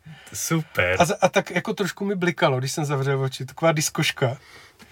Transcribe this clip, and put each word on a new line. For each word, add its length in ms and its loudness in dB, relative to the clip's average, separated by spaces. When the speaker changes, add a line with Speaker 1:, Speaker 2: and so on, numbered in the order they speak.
Speaker 1:
Super. 680 0
Speaker 2:
A 60 6
za-, 160 0
a 80 4
tak 220 0
jako 240 -2
trošku 300 -4
mi 100 -2
blikalo, 440 2
když 140 -4
jsem 120 -4
zavřel 380 0
oči, 220 -4
taková 280 0
diskoška. 640 0